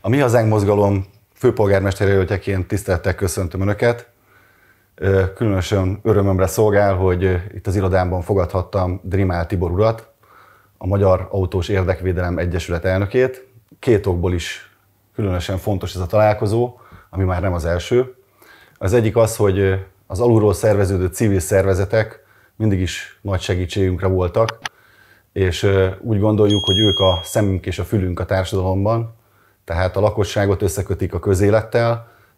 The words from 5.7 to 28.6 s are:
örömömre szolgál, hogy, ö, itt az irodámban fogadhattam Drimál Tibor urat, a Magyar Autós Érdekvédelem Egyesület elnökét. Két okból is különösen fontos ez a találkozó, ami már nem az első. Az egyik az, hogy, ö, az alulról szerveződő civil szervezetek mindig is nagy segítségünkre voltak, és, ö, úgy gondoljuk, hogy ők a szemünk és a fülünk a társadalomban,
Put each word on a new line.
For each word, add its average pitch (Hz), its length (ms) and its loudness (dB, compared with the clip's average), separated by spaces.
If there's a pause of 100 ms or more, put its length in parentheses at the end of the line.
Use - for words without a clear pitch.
örömömre 98 440 2
szolgál, 101 480 2
hogy, 92 300 0
ö, 92 100 2 (200)
itt 95 120 -10
az 95 100 -2
irodámban 92 440 0
fogadhattam 92 840 -2
Drimál 92 440 -2
Tibor 87 240 -4
urat, 110 380 0 (680)
a - 80 -10
Magyar 95 440 2
Autós 92 380 -2
Érdekvédelem 90 720 -2
Egyesület 85 460 -4
elnökét. 101 640 -2 (320)
Két 107 280 2
okból 90 260 0
is - 440 -8 (380)
különösen 95 440 -4
fontos 95 360 -6
ez 92 60 -8
a 90 60 -4
találkozó, 107 720 0 (320)
ami 95 140 -2
már 90 160 0
nem 95 120 -2
az 85 120 -4
első. 104 500 0 (640)
Az 92 140 -2
egyik 110 240 2
az, 113 200 2
hogy, 98 220 2
ö, 98 160 2 (320)
az - 140 -8
alulról 110 320 4
szerveződő 98 540 0
civil 98 340 0
szervezetek 98 840 0 (320)
mindig 104 240 0
is - 420 -8
nagy 95 180 -2
segítségünkre 92 680 -2
voltak, 95 520 0 (760)
és, 92 300 0
ö, 98 260 4 (120)
úgy 107 200 -2
gondoljuk, 104 440 4
hogy 98 140 2
ők 104 200 2
a 92 240 2
szemünk 98 440 -2
és 92 120 -6
a 92 60 -4
fülünk 92 360 -2
a 95 40 -2
társadalomban, 98 920 -2 (520)